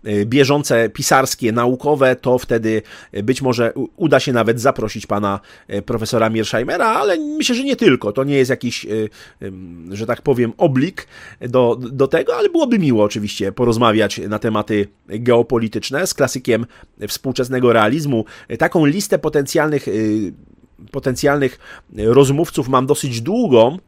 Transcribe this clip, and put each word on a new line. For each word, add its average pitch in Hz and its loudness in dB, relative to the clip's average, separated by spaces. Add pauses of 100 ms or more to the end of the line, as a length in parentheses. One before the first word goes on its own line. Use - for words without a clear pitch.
e, 104 0
bieżące, 127 2
pisarskie, 131 0
naukowe, 127 2
to 127 0
wtedy, 110 -2 (300)
e, 101 -6
być 127 -2
może 120 0
u-, 135 -6
uda 143 4
się 139 -4
nawet 113 2
zaprosić 110 -2
pana, 101 -2 (280)
e, 101 -6
profesora 110 0
Mearsheimera, 110 -2
ale 220 0
myślę, 302 -2
że 254 -4
nie 277 -2
tylko. 131 2
To 135 -2
nie 143 0
jest 131 2
jakiś, 120 -6
e, - -12 (520)
em, 90 -16
że 104 -8
tak 117 -4
powiem, 120 0
oblik 156 0 (340)
do, 120 2 (140)
do 135 2
tego, - 0
ale 415 2
byłoby 294 2
miło 123 4
oczywiście 104 -4
porozmawiać 113 2
na 104 -6
tematy 107 -2 (200)
geopolityczne 117 0
z - -6
klasykiem 120 -2 (420)
współczesnego 127 0
realizmu. 117 2 (240)
E, 117 -8
taką 160 2
listę 175 0
potencjalnych, 147 -2
e, 98 -4 (1000)
potencjalnych 139 0 (380)
rozmówców 131 2
mam 131 2
dosyć 135 -2
długą 151 0